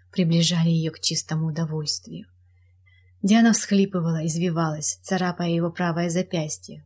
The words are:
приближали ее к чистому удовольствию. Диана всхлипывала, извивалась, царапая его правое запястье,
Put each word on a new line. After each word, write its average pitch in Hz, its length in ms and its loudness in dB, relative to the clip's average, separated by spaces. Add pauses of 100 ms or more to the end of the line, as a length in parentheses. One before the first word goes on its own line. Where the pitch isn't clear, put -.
(120)
приближали 170 580 2
ее 160 220 0
к - 80 -14
чистому 160 480 -2
удовольствию. 156 760 -6 (960)
Диана 220 320 6
всхлипывала, 180 720 0
извивалась, 160 800 -2
царапая 180 460 -2
его 170 220 0
правое 170 380 -2
запястье, 160 760 -4